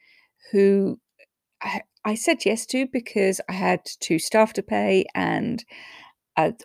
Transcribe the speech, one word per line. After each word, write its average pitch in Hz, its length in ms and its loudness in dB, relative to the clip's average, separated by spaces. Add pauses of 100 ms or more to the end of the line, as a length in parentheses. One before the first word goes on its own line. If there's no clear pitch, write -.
(520)
who 196 480 4 (640)
I, - 200 -8 (220)
I 214 100 -2
said 330 300 -2
yes 214 220 0
to 262 200 -2
because 202 600 -2
I - 40 -8
had 185 280 0 (180)
two 165 200 -2
staff 220 340 2
to 196 100 -4
pay 202 520 0
and, - 500 -2 (720)
uh, 160 160 2 (120)